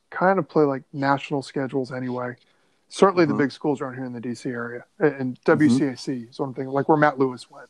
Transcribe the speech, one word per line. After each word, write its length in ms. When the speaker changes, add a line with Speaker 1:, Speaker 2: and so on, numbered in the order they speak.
Speaker 1:
kind 300
of 80
play, 160
like, 200
national 480
schedules 500
anyway. 440
Certainly 380
Speaker 2:
Mm-hmm. 120
Speaker 1:
the 60
big 80
schools 300
around 140
here 100
in 80
the 80
D 140
C 160
area. 340
And, 160
and 260
Speaker 2:
Mm-hmm. 100
Speaker 1:
W 200
C 140
A 120
C 320
is 100
one 140
thing, 140
like, 200
where 120
Matt 180
Lewis 320
went, 200